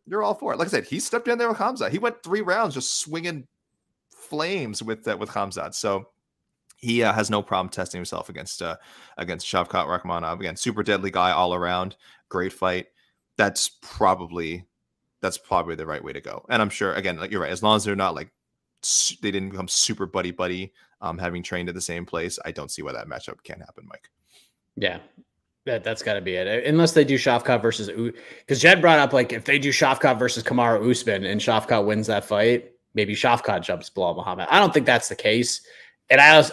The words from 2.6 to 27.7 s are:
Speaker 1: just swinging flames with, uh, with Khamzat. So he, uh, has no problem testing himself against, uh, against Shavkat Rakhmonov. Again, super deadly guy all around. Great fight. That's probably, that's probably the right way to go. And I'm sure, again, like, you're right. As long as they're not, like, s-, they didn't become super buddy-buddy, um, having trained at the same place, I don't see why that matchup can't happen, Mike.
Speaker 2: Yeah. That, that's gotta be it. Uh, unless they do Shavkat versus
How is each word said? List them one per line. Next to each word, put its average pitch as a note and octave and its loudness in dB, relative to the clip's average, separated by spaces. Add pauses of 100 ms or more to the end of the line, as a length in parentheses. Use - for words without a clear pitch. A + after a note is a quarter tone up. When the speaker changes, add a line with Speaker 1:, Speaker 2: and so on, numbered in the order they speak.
Speaker 1:
just - -6
swinging D#3+ -8 (640)
flames D3+ -6
with, A2 -6
uh, G#2+ 0
with G#2 -8
Khamzat. F#2+ -6
So G2 -4 (680)
he, A#2 0
uh, G#2 4
has G#2+ 0
no G#2 0
problem F#2 -2
testing F#2 -8
himself E2 -10
against, - -14
uh, E2 -6 (420)
against F2 -10
Shavkat F2+ -2
Rakhmonov. F2 -6
Again, F#2 -8
super G#2+ -4
deadly G2 0
guy F2+ 2
all F2+ 2
around. F2+ -2 (320)
Great F#2 -4
fight. F#2 -2 (500)
That's G2+ 2 (120)
probably, F2 -2 (560)
that's F#2+ -4
probably E2+ -2
the D#2+ -10
right D2+ -8
way D#2 -12
to C#2+ -12
go. - -14
And A#2 2
I'm G#2 0
sure, F#2+ -4
again, F#2 -4
like, F#2 -8
you're G2+ -4
right. D#2 -4
As F2+ -8
long G#2+ 6
as G2+ -2
they're G2+ -2
not, F#2+ 0
like, D2 -12 (520)
s-, - 0
they G#2 -2
didn't F#2+ -4
become F#2+ -8
super - -2
buddy-buddy, F2+ -6 (300)
um, E2+ -8
having F2 -6
trained F2 -6
at F2 -6
the F#2 -10
same F2 -8
place, E2+ -6
I D#2+ -10
don't C#2+ -12
see - -10
why C#2+ -8
that A1+ -12
matchup - -14
can't - -18
happen, - -20
Mike. - -20 (680)
Speaker 2:
Yeah. F2+ -4 (680)
That, A2+ -4
that's A2 -6
gotta G2+ -2
be F#2 -4
it. F#2 -4
Uh, A#2 -2
unless D#3+ 4
they D3+ 8
do C3+ 0
Shavkat A#2+ 2
versus A2 -2